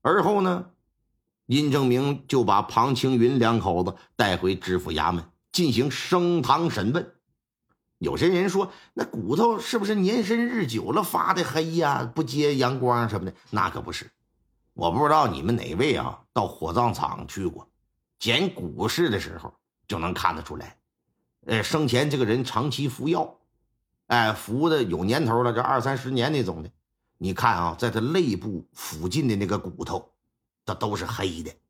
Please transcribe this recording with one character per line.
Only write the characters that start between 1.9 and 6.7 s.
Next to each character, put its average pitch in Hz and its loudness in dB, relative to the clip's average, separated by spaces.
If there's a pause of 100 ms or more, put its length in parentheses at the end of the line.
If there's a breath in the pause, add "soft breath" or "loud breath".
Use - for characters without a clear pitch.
就 123 2
把 101 4
庞 123 2
青 131 2
云 123 4
两 113 4
口 90 0
子 90 -4 (180 loud breath)
带 98 2
回 92 0
知 92 -2
府 80 -6
衙 78 2
门 85 -4 (260)
进 160 2
行 127 0
升 175 2
堂 147 2
审 107 0